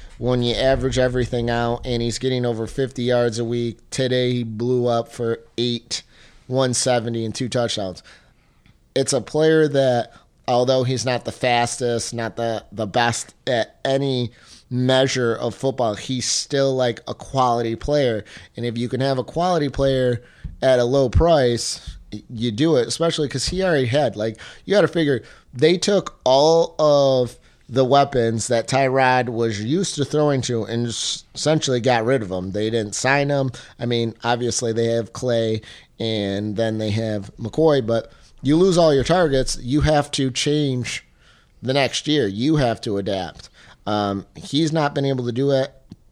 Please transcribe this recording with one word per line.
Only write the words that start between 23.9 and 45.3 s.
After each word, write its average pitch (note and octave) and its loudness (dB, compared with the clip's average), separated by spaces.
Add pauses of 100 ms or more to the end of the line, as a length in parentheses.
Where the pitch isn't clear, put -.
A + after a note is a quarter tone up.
like, G#2+ -4 (280)
you F#3+ 0
gotta F#3 6
figure, C#3+ 0 (320)
they D#3+ 4
took - 0
all D#3 4
of C#3 4 (280)
the C3 2
weapons B2 2
that A#2 0
Tyrod C3 2
was A2+ -2
used D#3+ -2
to C#3+ -2
throwing D3 2
to A#2 -4
and A#2 -4
s-, - -8 (100)
essentially C#3+ 0
got A#2 2
rid B2+ 2
of G2+ -6
them. F#2 -6
They G#2+ -2
didn't A2 -2
sign C#3+ 0
them. C#3 0 (260)
I A#2+ -6
mean, A#2 -2
obviously A#2+ -2
they A#2 0
have A#2 -2
Clay A2+ -2 (360)
and G#2 -4
then A2 -2
they A2 -4
have G#2+ -4
McCoy, C#3 2
but A2+ -2 (320)
you C#3+ 2
lose F3+ 4
all E3 6
your C3+ 2
targets, D3+ 2
you C3+ 0
have D3 2
to C3+ -2
change C#3 -2 (580)
the B2 -2
next C3+ 0
year. D3 2
You A#2 0
have A#2+ 0
to G#2+ -4
adapt. F#2+ -6 (380)
Um, G2+ -2
he's D3 -2
not D3+ 0
been C#3 -2
able C3+ -2
to A#2+ -2